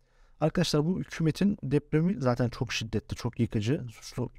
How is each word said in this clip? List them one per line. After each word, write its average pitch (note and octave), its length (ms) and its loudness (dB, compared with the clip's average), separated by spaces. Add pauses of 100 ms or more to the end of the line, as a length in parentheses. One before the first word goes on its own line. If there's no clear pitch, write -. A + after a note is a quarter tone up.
(400)
Arkadaşlar D#3 460 2
bu F3+ 140 0
hükümetin D#3+ 600 0
depremi D#3 580 2
zaten B2 280 2
çok - 240 -4
şiddetli, - 440 -4
çok - 240 -4
yıkıcı, A#2 500 0
suçlu - 480 -8